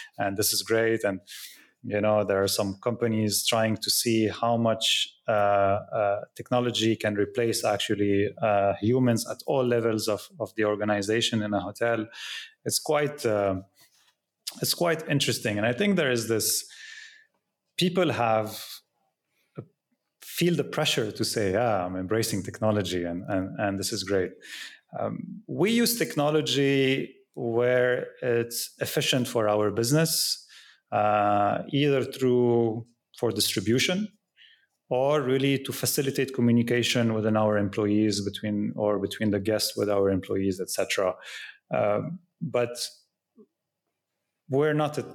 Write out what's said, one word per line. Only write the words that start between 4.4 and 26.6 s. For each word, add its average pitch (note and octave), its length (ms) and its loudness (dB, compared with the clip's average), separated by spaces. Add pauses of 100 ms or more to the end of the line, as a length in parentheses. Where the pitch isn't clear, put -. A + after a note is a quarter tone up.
much, A2+ 560 0 (140)
uh, A#2+ 40 0
uh, G2+ 880 2 (160)
technology A#2 600 0
can G#2+ 200 -2
replace A2+ 480 0
actually, G2+ 640 0 (120)
uh, G2+ 400 4
humans A#2+ 480 2
at A2+ 160 -6
all C3+ 200 2
levels A2+ 420 2
of, G#2 200 -2 (120)
of A2 160 -6
the G#2+ 100 0
organization G#2 760 0
in G#2 120 -4
a G2+ 60 0
hotel. A2 460 -2 (600)
It's A#2+ 140 -2
quite, D3 460 -2
uh, G2+ 300 2 (1080)
it's - 120 -2
quite E3 340 -2
interesting. B2 500 0
And G#2 80 0
I A#2+ 60 2
think G3+ 240 0
there D3 160 2
is A#2 160 0
this, - 380 0 (1120)
people F3 340 0
have, A2 500 0 (1600)
feel - 360 -2
the C#3+ 100 -2
pressure C3+ 460 -2
to A2+ 120 -6
say, G2+ 300 0
"Yeah, G#2 320 2
I'm F2+ 100 -6
embracing G2 480 -2
technology F#2 640 -2
and, E2+ 240 -6
and, F#2+ 280 -4
and G2 220 -2
this G2+ 140 -4
is G2 100 -6
great." F#2 280 0 (680)
Um, - 480 -8
we D3+ 240 0
use A#3 260 2
technology C#3 1200 2 (200)